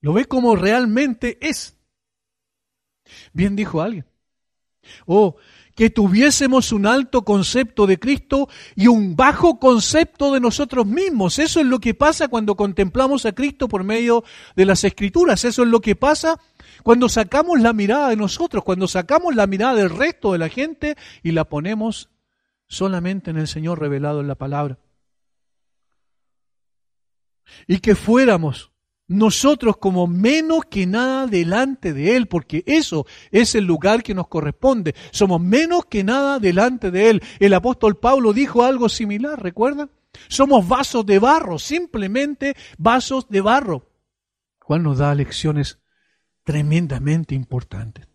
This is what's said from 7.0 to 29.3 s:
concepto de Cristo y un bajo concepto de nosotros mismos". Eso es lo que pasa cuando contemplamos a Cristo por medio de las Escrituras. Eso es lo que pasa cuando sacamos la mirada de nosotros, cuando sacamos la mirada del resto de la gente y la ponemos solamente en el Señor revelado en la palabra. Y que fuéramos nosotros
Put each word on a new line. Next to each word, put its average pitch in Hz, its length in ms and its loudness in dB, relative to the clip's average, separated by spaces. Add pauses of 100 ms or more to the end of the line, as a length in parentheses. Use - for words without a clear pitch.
concepto 208 640 0
de 190 120 6
Cristo 269 520 -2 (260)
y 196 100 4
un 208 300 4
bajo 285 420 4
concepto 277 760 2
de 269 60 2
nosotros 247 440 -2
mismos". 233 540 -2
Eso 311 200 0
es 311 60 2
lo 247 160 0
que 220 140 -2
pasa 302 340 0
cuando 214 260 -2
contemplamos 208 680 -2
a 220 80 -2
Cristo 269 340 -4
por 214 160 -4
medio 233 420 0 (320)
de 185 100 6
las 196 180 2
Escrituras. 240 600 0
Eso 247 160 0
es 240 80 2
lo 226 100 4
que 202 160 0
pasa 311 420 0 (440)
cuando 240 260 4
sacamos 285 520 0
la 226 120 4
mirada 226 380 0
de 220 60 0
nosotros, 208 460 -4
cuando 185 240 -4
sacamos 285 480 -2
la 208 120 2
mirada 202 280 -2
del 202 140 0
resto 214 440 -4
de 175 60 -2
la 160 120 -4
gente 294 460 -8 (260)
y 165 100 -4
la 160 160 -2
ponemos 214 640 -8 (580)
solamente 185 640 -6
en 160 80 -6
el 156 100 -6
Señor 160 320 -6
revelado 147 400 -4
en 143 80 -6
la 139 60 -6
palabra. 139 440 -8 (3000)
Y 185 120 0
que 214 160 2
fuéramos 208 760 0 (360)
nosotros 220 680 0